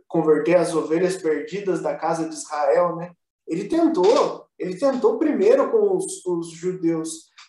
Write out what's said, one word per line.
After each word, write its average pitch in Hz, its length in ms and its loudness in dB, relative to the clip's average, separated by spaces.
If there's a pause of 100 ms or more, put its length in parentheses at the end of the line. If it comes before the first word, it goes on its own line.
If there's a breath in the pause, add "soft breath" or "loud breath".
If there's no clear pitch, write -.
converter 156 500 2
as 165 160 2
ovelhas 160 440 0
perdidas 160 680 -4
da 143 140 -4
casa 160 320 -4
de 156 60 -12
Israel, 156 600 0
né? 175 180 -12 (360)
Ele 175 160 -6
tentou, 339 800 2 (120)
ele 175 180 -8
tentou 254 420 0
primeiro 254 520 2
com 202 260 2
os, - 300 -8
os 165 240 -4
judeus 165 800 -6 (180 loud breath)